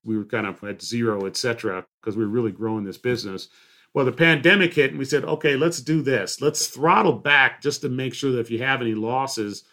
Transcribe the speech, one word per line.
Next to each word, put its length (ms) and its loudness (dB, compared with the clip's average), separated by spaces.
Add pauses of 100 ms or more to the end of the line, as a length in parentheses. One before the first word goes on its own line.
We 140 -2
were 80 -4
kind 220 -4
of 160 -10
at 180 -10
zero, 440 -2
et 100 -6
cetera, 500 -4 (160)
'cause 140 -6
we 80 0
were 60 0
really 220 0
growing 340 -4
this 120 -10
business. 520 -6 (440)
Well, 120 2
the 60 2
pandemic 600 4
hit 180 4
and 80 -8
we 60 -4
said, 200 0
"Okay, 300 0
let's 260 0
do 200 0
this. 400 -2
Let's 260 0
throttle 460 4
back 480 4
just 200 -4
to 80 -4
make 240 -4
sure 180 -2
that 80 0
if 120 -4
you 80 -2
have 220 -2
any 120 0
losses, 800 -4